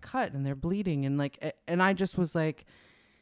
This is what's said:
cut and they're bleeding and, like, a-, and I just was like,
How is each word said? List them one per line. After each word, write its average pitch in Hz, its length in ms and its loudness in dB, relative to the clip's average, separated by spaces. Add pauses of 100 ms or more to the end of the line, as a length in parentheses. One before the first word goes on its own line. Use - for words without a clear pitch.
cut - 320 -2
and 139 120 -4
they're 139 120 -2
bleeding 170 500 0
and, 139 100 2
like, 143 240 -2
a-, 156 120 -4 (160)
and 175 120 2
I 190 120 6
just 185 260 0
was 175 160 0
like, 156 300 0 (580)